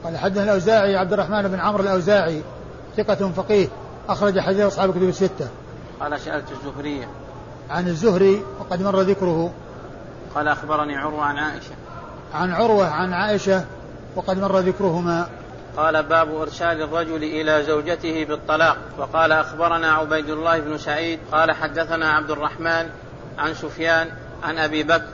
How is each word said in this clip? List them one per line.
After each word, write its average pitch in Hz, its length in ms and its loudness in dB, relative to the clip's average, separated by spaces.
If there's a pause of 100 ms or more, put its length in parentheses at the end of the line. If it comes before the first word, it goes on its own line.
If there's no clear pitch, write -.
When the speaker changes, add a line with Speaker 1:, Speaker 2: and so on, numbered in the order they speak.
Speaker 1:
قال: 165 140 -6
"حدثنا 196 260 0
الأوزاعي، 202 520 4
عبد 185 160 2
الرحمن 196 360 0
بن 185 120 -2
عمرو 202 220 2
الأوزاعي، 185 600 2 (540)
ثقة 196 400 2
فقيه، 196 320 4 (400)
أخرج 196 320 2
حديثه 196 260 2
أصحاب 190 240 2
الكتب 180 180 4
الستة". 180 400 0 (520)
Speaker 2:
قال: 147 200 -4
"سألت 151 300 -4
الزهري". 139 560 -8 (640)
Speaker 1:
عن 180 180 -2
الزهري، 190 540 4 (180)
وقد 180 220 -4
مر 190 180 4
ذكره. 180 520 2 (800)
Speaker 2:
قال: 151 140 0
"أخبرني 147 480 0
عروة 151 260 -4
عن 143 160 0
عائشة". 151 340 -6 (600)
Speaker 1:
عن 180 180 -2
عروة 202 380 4
عن 180 220 0
عائشة، 190 520 2 (520)
وقد 190 220 -2
مر 196 200 2
ذكرهما. 175 680 0 (500)
Speaker 2:
قال: 156 260 4
"باب 156 320 2
إرسال 160 480 -2
الرجل 160 420 -2
إلى 156 420 2
زوجته 160 580 0
بالطلاق". 151 520 2 (220)
وقال: 156 340 2
أخبرنا 160 600 2
عبيد 156 380 0
الله 160 300 2
بن 151 180 -4
سعيد 160 400 -2 (140)
قال 160 200 6
حدثنا 156 580 0
عبد 151 200 2
الرحمن 165 560 0 (520)
عن 151 160 -2
سفيان 165 540 0 (340)
عن 160 160 -4
أبي 156 240 0
بكر 160 300 2